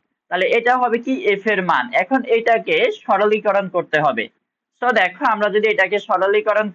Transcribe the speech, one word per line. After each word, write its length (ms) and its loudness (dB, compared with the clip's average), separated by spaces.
তাহলে 140 0
এটা 240 2
হবে 240 0
কি 80 -2
এফ 180 -4
এর 180 0
মান। 160 0
এখন 180 0
এটাকে 400 0
সরলীকরণ 640 0
করতে 300 -2
হবে। 200 -2
তো 60 -2
দেখো 240 -2
আমরা 220 0
যদি 180 2
এটাকে 240 0
সরলীকরণ 680 2